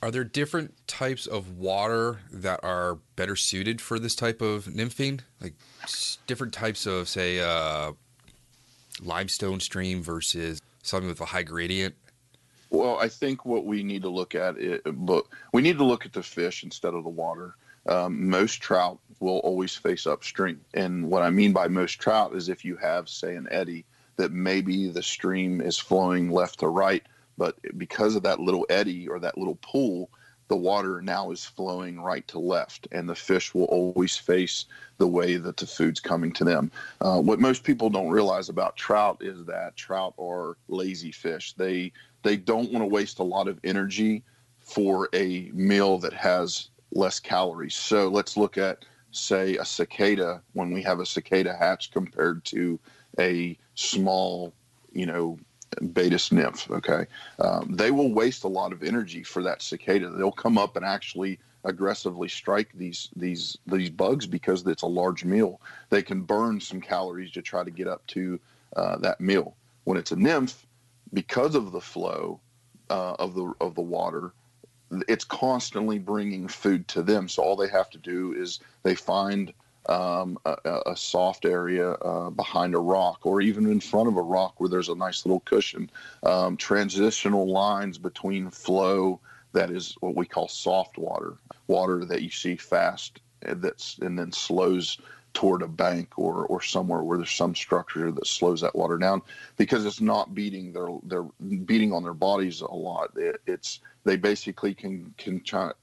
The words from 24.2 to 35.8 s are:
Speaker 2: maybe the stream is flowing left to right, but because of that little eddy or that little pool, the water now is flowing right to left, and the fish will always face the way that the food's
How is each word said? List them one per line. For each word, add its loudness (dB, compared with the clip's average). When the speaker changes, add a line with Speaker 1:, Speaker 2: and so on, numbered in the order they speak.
Speaker 2:
maybe 0
the -4
stream 0
is -2
flowing 2
left 0
to 2
right, 2
but -2
because 0
of 0
that 2
little 2
eddy 0
or -6
that -4
little -4
pool, 0
the 2
water 0
now -2
is -8
flowing -6
right -4
to -8
left, -2
and -4
the -4
fish 0
will 4
always 2
face 0
the 6
way 2
that -6
the -6
food's 0